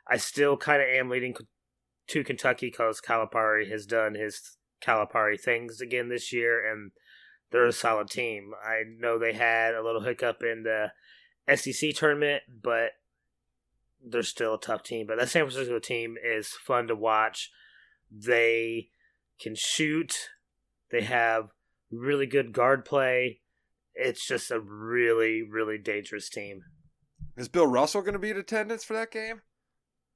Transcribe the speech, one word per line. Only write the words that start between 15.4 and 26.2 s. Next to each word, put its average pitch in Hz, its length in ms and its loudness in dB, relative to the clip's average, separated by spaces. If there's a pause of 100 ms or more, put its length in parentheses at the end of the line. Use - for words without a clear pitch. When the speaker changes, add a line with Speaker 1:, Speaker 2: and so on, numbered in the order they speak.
Speaker 1:
Francisco 123 360 -2
team 117 420 -6
is 110 280 -2
fun 120 380 0
to 113 80 0
watch. 110 540 2 (600)
They 113 800 2 (500)
can 110 160 -10
shoot. - 720 -2 (640)
They 117 120 0
have 113 480 2 (380)
really 139 360 0
good 123 260 2
guard 127 320 4
play. 131 560 0 (560)
It's - 320 -2
just 123 220 -4
a 117 100 -2
really, 113 840 2
really 107 340 -2
dangerous 104 500 -6